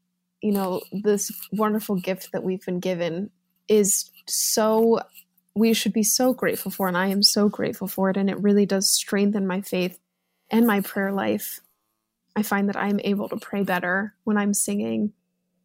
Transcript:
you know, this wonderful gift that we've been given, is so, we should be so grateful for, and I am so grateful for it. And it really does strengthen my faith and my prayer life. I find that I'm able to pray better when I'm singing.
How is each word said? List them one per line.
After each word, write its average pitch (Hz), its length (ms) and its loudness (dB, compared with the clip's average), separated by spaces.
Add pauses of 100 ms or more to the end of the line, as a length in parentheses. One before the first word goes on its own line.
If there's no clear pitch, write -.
(420)
you 214 100 2
know, 190 300 -2 (100)
this 208 380 0 (220)
wonderful 214 440 0
gift 185 360 -6
that - 120 -6
we've 185 200 -4
been 180 160 -4
given, 175 500 -4 (380)
is 208 420 2 (160)
so, 220 760 2 (540)
we 226 180 4
should 220 200 0
be 226 100 2
so 254 320 2
grateful 190 360 -2
for, 190 160 -2
and 180 120 0
I 185 80 2
am 196 160 0
so 208 260 4
grateful 202 400 -4
for 190 220 0
it. 190 60 0
And 196 120 0
it 185 120 -4
really 202 260 4
does 190 240 0
strengthen 202 560 0
my 185 140 -2
faith 180 380 -4 (520)
and 233 160 4
my 208 140 2
prayer 196 320 -4
life. - 480 -4 (760)
I 220 60 0
find 202 260 0
that 202 80 -2
I'm 202 280 0
able 196 240 -2
to - 80 -6
pray 202 260 -4
better 185 520 -2 (100)
when 214 120 2
I'm 202 180 2
singing. 208 580 -2 (520)